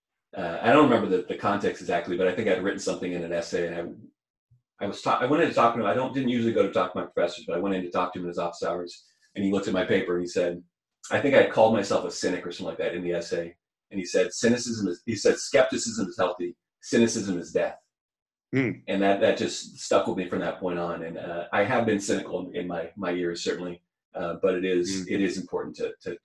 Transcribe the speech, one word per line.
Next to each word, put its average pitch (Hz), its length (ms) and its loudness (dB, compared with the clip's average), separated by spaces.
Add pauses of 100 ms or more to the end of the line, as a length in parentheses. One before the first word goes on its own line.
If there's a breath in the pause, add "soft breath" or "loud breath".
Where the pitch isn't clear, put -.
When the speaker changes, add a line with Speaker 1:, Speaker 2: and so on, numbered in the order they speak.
(340)
Speaker 1:
Uh, - 280 -6
I 117 100 4
don't 143 180 8
remember 98 240 4
the, 90 140 0
the 92 80 -6
context 101 460 -2
exactly, - 340 -2
but 92 100 2
I 92 80 2
think 104 140 0
I'd 92 140 2
written 98 180 -2
something 90 320 -4
in 87 100 -4
an 85 100 -6
essay, 85 360 -2
and - 300 -8 (840)
I, - 40 -4
I 101 40 -2
was - 140 -8
ta-, - 180 2
I 127 60 2
went 156 160 4
in 143 80 4
to - 40 -6
talk 120 200 6
to 120 60 -2
him. 101 60 0
I 104 80 2
don't, 127 200 0
didn't 123 160 0
usually 117 240 2
go 101 120 4
to - 60 -4
talk - 220 0
to 117 40 -6
my 110 80 -4
professors, - 400 -2
but 85 100 -2
I 90 40 -2
went 98 140 0
in 92 80 -2
to 87 80 -8
talk 90 240 -2
to 92 40 -8
him 87 60 -6
in 87 60 -6
his 87 80 -6
office 85 240 -4
hours, 87 420 -6 (320 soft breath)
and 101 80 -2
he 98 80 2
looked 98 160 0
at 95 60 0
my 92 100 2
paper 92 300 2
and 90 80 0
he 87 60 -4
said, 87 340 -2 (500)
I - 80 2
think 135 140 2
I - 140 8
called 113 260 6
myself 104 320 0
a - 40 -6
cynic 90 360 -4
or 87 40 -8
something 87 200 -8
like - 80 -8
that 90 160 -2
in 87 100 -6
the 87 80 -2
essay. 85 420 -4 (360)
And - 100 -6
he - 60 -6
said, - 260 2
"Cynicism 117 560 0
is," 87 180 -6
he 113 80 -2
said, - 240 2
"skepticism 110 680 0
is - 100 -12
healthy. - 380 -2 (260)
Cynicism 113 560 2
is 85 140 -8
death." - 240 0 (760)
Speaker 2:
Hmm. 127 180 2 (180)
Speaker 1:
And 98 140 0
that, 98 180 4
that - 160 6
just - 420 -4
stuck - 300 2
with - 80 -2
me 92 120 -2
from 92 120 -2
that 87 180 -4
point 87 220 -4
on. 85 240 -4
And, 82 120 -10
uh, 85 360 -8
I 101 100 4
have 113 240 2
been 101 140 2
cynical 92 480 -4
in, - 80 -12
in 87 100 -4
my, 87 300 -6
my 92 160 -4
years, 87 320 -2
certainly. 87 380 -4 (340)
Uh, 87 260 -4
but 95 120 4
it 87 100 -2
is, 92 380 0
Speaker 2:
Hmm. 90 120 -4
Speaker 1:
it 98 60 2
is 95 180 0
important - 380 -6
to, - 160 -4 (100)
to 90 220 -8